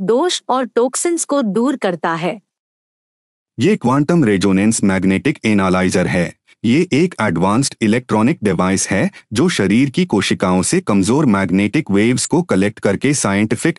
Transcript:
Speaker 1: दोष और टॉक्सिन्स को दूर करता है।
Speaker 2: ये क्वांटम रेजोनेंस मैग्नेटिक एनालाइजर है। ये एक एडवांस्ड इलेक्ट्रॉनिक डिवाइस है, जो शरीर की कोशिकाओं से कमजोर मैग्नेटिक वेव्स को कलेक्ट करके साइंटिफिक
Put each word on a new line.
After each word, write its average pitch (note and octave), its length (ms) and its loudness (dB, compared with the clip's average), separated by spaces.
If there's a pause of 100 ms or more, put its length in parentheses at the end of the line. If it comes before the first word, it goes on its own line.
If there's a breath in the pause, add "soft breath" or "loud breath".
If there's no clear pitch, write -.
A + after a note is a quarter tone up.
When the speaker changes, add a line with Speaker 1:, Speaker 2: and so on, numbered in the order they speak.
Speaker 1:
दोष B3 480 0
और C4 180 -2
टॉक्सिन्स C4+ 580 -2
को C#4+ 180 -2
दूर A#3 340 -2
करता F3 380 -4
है। E3+ 260 -6 (1200)
Speaker 2:
ये F#3+ 180 2
क्वांटम D3 480 2
रेजोनेंस G2+ 600 2
मैग्नेटिक F#2+ 600 0
एनालाइजर F#2 600 0
है। E2+ 260 -2 (320 soft breath)
ये C#3+ 300 2
एक F3+ 260 0
एडवांस्ड G#2 600 0
इलेक्ट्रॉनिक A2+ 640 0
डिवाइस F#2 440 0
है, A#2+ 220 0 (220 loud breath)
जो C#3 160 2
शरीर A#2 420 2
की F3+ 140 -2
कोशिकाओं F#2+ 580 0
से F3 180 -2
कमजोर A2+ 460 0
मैग्नेटिक G2+ 640 0
वेव्स A2+ 360 0
को F3 160 0
कलेक्ट G2+ 380 -2
करके A2 340 0
साइंटिफिक A2 640 -2